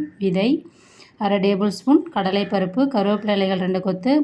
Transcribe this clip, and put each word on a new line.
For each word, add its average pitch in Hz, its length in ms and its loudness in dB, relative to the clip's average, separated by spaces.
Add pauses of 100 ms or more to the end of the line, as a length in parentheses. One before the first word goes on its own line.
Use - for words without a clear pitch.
(180)
விதை, 190 280 0 (760)
அரை 202 180 0
டேபிள் 202 380 2
ஸ்பூன் 285 240 4 (120)
கடலைப்பருப்பு, 196 760 -2
கருவேப்பிலை 208 480 0
இலைகள் 190 280 0
ரெண்டு 185 160 -2
கொத்து, 185 320 -2 (120)